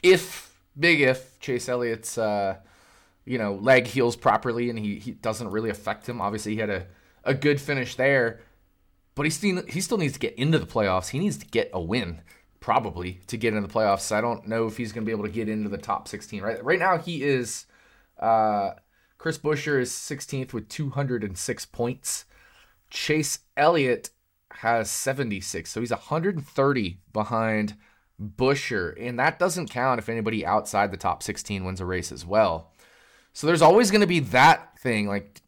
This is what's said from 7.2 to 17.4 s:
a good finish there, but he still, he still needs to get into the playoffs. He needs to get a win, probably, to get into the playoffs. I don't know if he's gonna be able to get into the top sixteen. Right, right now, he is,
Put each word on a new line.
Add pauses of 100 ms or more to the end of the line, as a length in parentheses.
a
good
finish
there, (760)
but
he
still,
he
still
needs
to
get
into
the
playoffs.
He
needs
to
get
a
win, (400)
probably,
to
get
into
the
playoffs.
I
don't
know
if
he's
gonna
be
able
to
get
into
the
top
sixteen.
Right,
right
now,
he
is, (540)